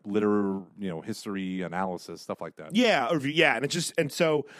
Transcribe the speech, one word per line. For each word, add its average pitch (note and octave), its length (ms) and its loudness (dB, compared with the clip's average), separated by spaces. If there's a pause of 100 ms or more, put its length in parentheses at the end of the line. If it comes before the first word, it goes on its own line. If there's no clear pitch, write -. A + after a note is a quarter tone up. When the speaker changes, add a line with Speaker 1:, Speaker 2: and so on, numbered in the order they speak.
Speaker 1:
liter-, G#2 560 2 (160)
you G2 100 -4
know, E2 140 -6
history F#2+ 580 -6
analysis, F2 600 -6
stuff - 180 -8
like D#2+ 160 -12
that. D#2 180 -12
Speaker 2:
Yeah, F3 380 4
or, D#3+ 60 2
yeah, D3 380 2
and C#3 100 -2
it's C#3 80 -2
just, F3 240 -4
and D3+ 120 2
so D#3 360 0 (120)